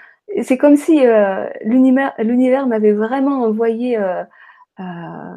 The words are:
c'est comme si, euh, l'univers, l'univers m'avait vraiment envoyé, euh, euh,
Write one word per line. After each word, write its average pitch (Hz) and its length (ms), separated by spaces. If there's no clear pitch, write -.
c'est 254 140
comme 294 200
si, 294 300
euh, 208 400
l'univers, 254 560
l'univers 254 480
m'avait 214 260
vraiment 262 500
envoyé, 226 560
euh, 180 260
euh, - 20